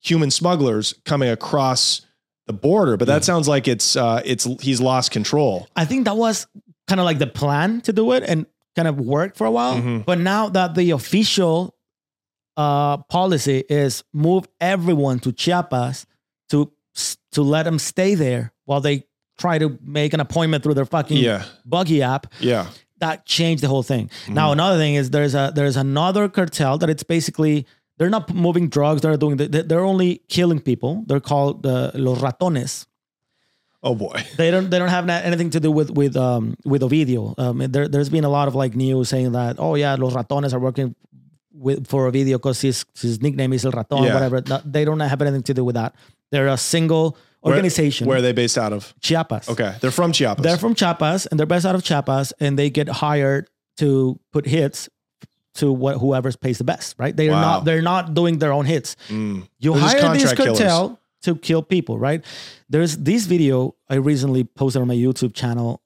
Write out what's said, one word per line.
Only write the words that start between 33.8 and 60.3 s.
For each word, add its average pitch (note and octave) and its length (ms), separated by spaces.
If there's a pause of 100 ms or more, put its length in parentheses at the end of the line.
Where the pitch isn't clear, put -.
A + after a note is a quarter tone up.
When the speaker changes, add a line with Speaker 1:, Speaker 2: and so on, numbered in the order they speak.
Speaker 1:
Oh B2+ 120
boy. G#2+ 340
<laughs> - 80
Speaker 2:
They E3 140
don't, F#3+ 180
they F3+ 80
don't F3+ 120
have F3+ 180
na-, F3 60 (100)
anything E3+ 280
to D#3+ 80
do D#3 120
with, D3+ 180
with, C#3+ 260
um, A#2+ 400 (100)
with C#3 180
Ovidio. B2+ 560
Um, B2 200
there, C3+ 280
there's C#3+ 220
been D#3 140
a C#3+ 60
lot C#3+ 180
of, C3 60
like, C3 220
news C3 340
saying B2+ 220
that, A#2+ 260
"Oh D#3+ 180
yeah, C#3+ 200
Los B2+ 180
Ratones C#3 400
are B2+ 60
working B2+ 340 (580)
with, C#3 360
for C3+ 240
Ovidio C3+ 280
'cause C3 220
his, C3 240 (140)
his A#2 220
nickname C3+ 320
is B2 120
El C3+ 60
Raton," B2 320
Speaker 1:
Yeah. A#2+ 100
Speaker 2:
whatever. C3 340
No, C3+ 160
they D3+ 220
don't D#3 140
have C#3 240
anything C#3 200
to C#3+ 120
do B2+ 100
with B2 100
that. A#2 200 (360)
They're C#3 160
a C3+ 100
single D#3+ 600 (240)
Speaker 1:
Where, D#3 140
Speaker 2:
organization. D3+ 520
Speaker 1:
where C3 120
are - 20
they B2 120
based A#2+ 240
out A2 140
of? G#2 300
Speaker 2:
Chiapas. D#3 480
Speaker 1:
Okay. G#2+ 320
They're C3 100
from E3+ 200
Chiapas. C#3 320
Speaker 2:
They're E3+ 140
from A3 180
Chiapas, E3+ 500
and D#3 140
they're D3+ 80
based F3 180
out F#3 100
of F3+ 80
Chiapas, C#3 560
and C#3+ 200
they C#3+ 100
get C#3+ 180
hired C#3 640 (280)
to C3+ 420 (120)
put D3 160
hits C#3+ 420 (640)
to C#3+ 160
what, C3 260
whoever C3 360
pays B2 260
the B2+ 40
best, - 360
right? C#3 180
They're D#3 140
Speaker 1:
Wow. D#3 100
Speaker 2:
not, D#3+ 240
they're D#3+ 160
not E3+ 320
doing E3+ 240
their D3 160
own C#3+ 120
hits. D3+ 300 (140)
Speaker 1:
Mm. G#2 380 (120)
Speaker 2:
You D3+ 140
Speaker 1:
They're C#3+ 80
just A#3 160
Speaker 2:
hire - 160
this C#4 100 (100)